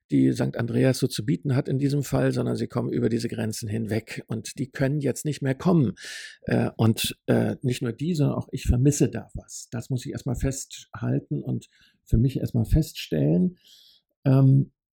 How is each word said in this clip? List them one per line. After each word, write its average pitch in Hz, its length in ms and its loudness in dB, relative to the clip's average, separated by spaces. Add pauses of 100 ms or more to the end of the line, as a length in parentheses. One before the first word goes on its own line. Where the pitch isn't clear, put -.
(120)
die 135 200 4
Sankt 131 260 -2
Andreas 123 420 2
so 135 80 0
zu - 180 -6
bieten 143 300 -2
hat 139 120 -2
in 135 120 -2
diesem 139 240 0
Fall, 135 280 0
sondern 123 240 -2
sie 113 120 -4
kommen 120 240 -4
über 120 180 0
diese 117 180 -2
Grenzen 113 400 -6
hinweg. 107 600 -4
Und - 320 -8
die 135 100 -6
können 139 320 -2
jetzt 135 240 -2
nicht 147 160 -4
mehr 131 140 0
kommen. 156 380 4 (500)
Äh, 120 340 0
und, - 480 2
äh, 113 360 2
nicht 123 200 -2
nur 120 100 -4
die, 151 220 -4
sondern 139 240 0
auch 120 140 -6
ich - 120 -8
vermisse 143 460 4
da 107 240 -10
was. - 380 -14
Das 117 180 -8
muss 127 160 -4
ich 131 60 -8
erstmal 123 240 -6
festhalten 135 1080 -4
und 127 260 -6 (380)
für - 120 2
mich 127 220 2
erstmal 117 260 0
feststellen. 160 920 2 (640)
Ähm, 135 480 6 (220)